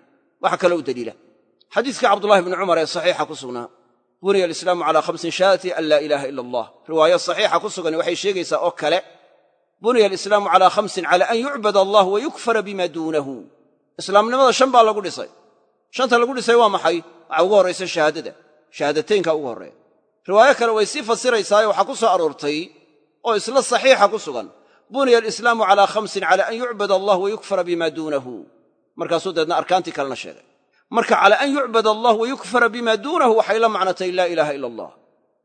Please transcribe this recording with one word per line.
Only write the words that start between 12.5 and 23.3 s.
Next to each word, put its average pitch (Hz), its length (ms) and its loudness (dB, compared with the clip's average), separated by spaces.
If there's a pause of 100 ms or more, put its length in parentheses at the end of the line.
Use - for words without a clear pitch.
بما 196 240 -6
دونه." 147 580 -4 (580)
Islaamnimada 233 500 2
shan 269 200 2
baa 240 120 8
lagu 214 180 0
dhisay. 147 280 -10 (600)
Shanta 247 280 0
lagu 240 160 0
dhisay 233 200 2
waa 233 140 6
maxay? 170 340 -2 (260)
Waxa 160 140 0
ugu 196 120 2
horraysa 185 320 2
shahaadada. 151 440 -2 (400)
Shahaadateynka 156 640 -2
ugu 147 120 -6
horreeya. 95 260 -12 (540)
Riwaayo 226 280 6
kale 233 160 0
way 214 140 2
sii 294 180 -6
fasiraysaa, 220 640 0
waxaa 190 180 0
ku 254 100 -6
soo 226 120 0
aroortay 156 600 -2 (560)
oo 220 100 0